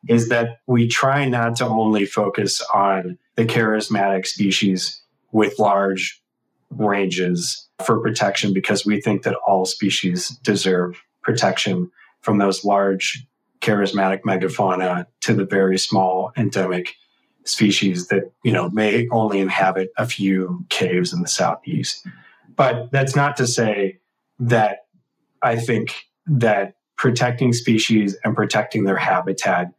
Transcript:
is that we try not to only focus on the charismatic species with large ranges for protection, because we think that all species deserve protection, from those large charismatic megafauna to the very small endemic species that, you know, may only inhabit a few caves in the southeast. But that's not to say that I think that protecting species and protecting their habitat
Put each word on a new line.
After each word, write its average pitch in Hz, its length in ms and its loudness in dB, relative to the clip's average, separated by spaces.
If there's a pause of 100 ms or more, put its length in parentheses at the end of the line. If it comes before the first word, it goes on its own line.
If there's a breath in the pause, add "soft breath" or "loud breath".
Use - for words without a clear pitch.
is 117 200 4
that 117 380 -2
we 120 200 4
try 135 420 2
not 117 280 0
to 123 100 -2
only 110 400 2
focus 101 560 -2 (100)
on 95 460 0 (160)
the 113 100 2
charismatic 107 800 0
species 95 760 0 (300)
with 107 260 2
large 98 640 0 (480)
ranges 92 960 -2 (180)
for 107 160 2
protection, 104 520 0
because 98 340 0
we 104 140 2
think 104 220 0
that - 140 -2 (100)
all 92 180 2
species 92 640 -2 (140)
deserve 92 600 0 (200)
protection, 95 680 -2 (300 soft breath)
from 104 180 0
those 98 260 0
large 98 600 0 (360)
charismatic 98 600 0
megafauna 92 840 -2 (140)
to 110 140 0
the 98 100 0
very 95 340 2
small 95 580 0
endemic 95 580 -2 (500)
species 98 640 0
that, 98 220 0 (140)
you 120 80 2
know, 90 180 0
may 110 400 2
only 107 300 2
inhabit 92 560 0
a 113 100 -2
few 92 600 -2
caves 90 440 0
in 90 100 -2
the 87 60 -4
southeast. - 800 -4 (520 loud breath)
But 123 320 0
that's 135 240 0
not 143 220 2
to 127 100 0
say 104 540 -2 (400)
that 113 460 0 (560)
I 120 140 2
think 117 380 -2 (320)
that 117 480 2 (220)
protecting 123 560 2
species 110 720 2
and 107 100 0
protecting 107 480 0
their 98 140 2
habitat 92 840 -2